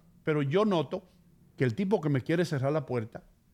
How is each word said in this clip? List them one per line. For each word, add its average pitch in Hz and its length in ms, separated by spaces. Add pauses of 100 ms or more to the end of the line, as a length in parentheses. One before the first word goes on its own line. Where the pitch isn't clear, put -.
(240)
Pero 151 200
yo 160 200
noto 185 400 (540)
que 139 60
el 123 120
tipo 196 260
que 151 80
me 135 120
quiere 165 240
cerrar 139 260
la 156 140
puerta 120 380 (300)